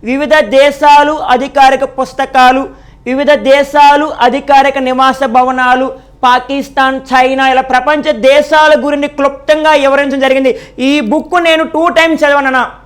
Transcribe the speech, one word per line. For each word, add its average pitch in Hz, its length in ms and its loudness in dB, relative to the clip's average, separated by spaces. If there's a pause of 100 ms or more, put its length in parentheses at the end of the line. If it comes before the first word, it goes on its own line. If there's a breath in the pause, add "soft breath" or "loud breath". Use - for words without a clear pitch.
వివిధ 277 260 -2 (240)
దేశాలు 294 540 2 (200)
అధికారిక 269 500 2 (140)
పుస్తకాలు, 262 640 0 (440 loud breath)
వివిధ 269 240 -2 (200)
దేశాలు 285 540 4 (220)
అధికారిక 277 500 0 (100)
నివాస 262 320 0 (160)
భవనాలు, 254 520 0 (380 loud breath)
పాకిస్తాన్, 262 720 -2 (140)
చైనా, 262 420 2
ఇలా 262 100 0 (100)
ప్రపంచ 294 400 -2 (160)
దేశాల 302 420 2 (140)
గురించి 285 240 -4 (100)
క్లుప్తంగా 302 540 0 (100)
వివరించడం 277 420 0
జరిగింది. 262 280 0 (360 loud breath)
ఈ - 20 0 (200)
బుక్ 311 260 -2 (100)
నేను 320 180 0 (100)
టూ 311 80 0 (160)
టైమ్స్ 320 240 0
చదివానన్నా. 277 420 0 (200)